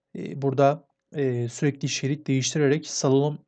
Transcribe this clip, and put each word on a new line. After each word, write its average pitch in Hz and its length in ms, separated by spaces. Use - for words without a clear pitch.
eee, - 280
burada, 139 460
eee, 123 340
sürekli 139 400
şerit 147 380
değiştirerek, 143 600
slalom 143 500